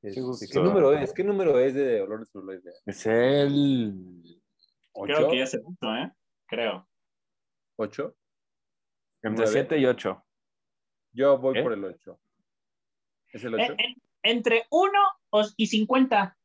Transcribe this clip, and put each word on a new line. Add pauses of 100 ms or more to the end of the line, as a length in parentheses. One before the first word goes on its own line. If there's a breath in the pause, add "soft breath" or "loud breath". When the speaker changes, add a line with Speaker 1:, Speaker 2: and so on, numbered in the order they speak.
Speaker 1:
Este,
Speaker 2:
Qué
gusto.
Speaker 1:
¿qué
número
es?
¿Qué
número
es
de
olor
del
celuloide? (140)
Speaker 2:
Es
el (1000)
Speaker 3:
Creo
Speaker 1:
¿Ocho?
Speaker 3:
que
ya
se
puso,
¿eh? (360)
Creo. (880)
Speaker 1:
¿Ocho? (1040)
Speaker 2:
Entre
Speaker 1:
¿Nueve?
Speaker 2:
siete
y
ocho. (880)
Speaker 1:
Yo
voy
Speaker 2:
¿Eh?
Speaker 1:
por
el
ocho. (1120)
¿Es
el
ocho?
Speaker 3:
En-,
en-, (220)
entre
uno (300)
os-,
y
cincuenta.